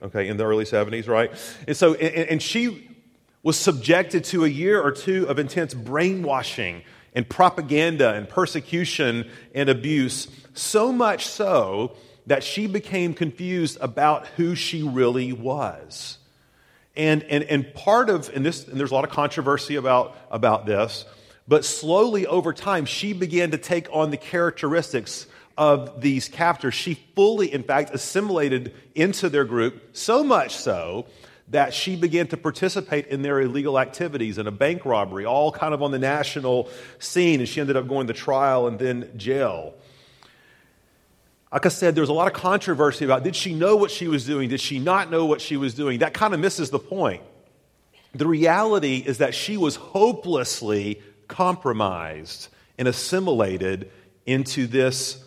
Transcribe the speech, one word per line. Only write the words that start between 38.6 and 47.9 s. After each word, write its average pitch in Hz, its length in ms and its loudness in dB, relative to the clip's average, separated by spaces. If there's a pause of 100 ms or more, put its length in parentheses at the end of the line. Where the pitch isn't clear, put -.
and 113 120 -4
then 120 400 -4
jail. 101 560 -2 (1800)
Like 147 140 0
I - 20 6
said, 165 260 2
there 160 60 2
was 139 80 2
a 147 60 0
lot 175 140 2
of - 40 0
controversy 156 720 0
about, 131 200 4
did 185 120 -2
she 185 160 -4
know 180 240 4
what 202 140 2
she 175 180 -6
was 143 160 0
doing? 135 240 -2
Did 131 140 -4
she 139 160 -6
not 180 320 0
know 165 160 2
what 151 160 0
she 147 160 -4
was 131 160 -2
doing? 131 240 -2
That 156 160 2
kind 214 180 0
of 151 80 -2
misses 170 300 -2
the 143 80 -2
point. 143 440 -2 (920)